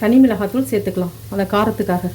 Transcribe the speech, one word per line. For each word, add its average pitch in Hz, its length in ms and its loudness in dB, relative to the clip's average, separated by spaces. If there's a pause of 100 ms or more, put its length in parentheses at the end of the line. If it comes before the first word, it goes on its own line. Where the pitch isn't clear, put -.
தனி 226 220 4
மிளகாத்தூள் 220 480 0
சேர்த்துக்கலாம், 185 440 -2 (180)
அந்த 196 100 0 (100)
காரத்துக்காக 190 600 0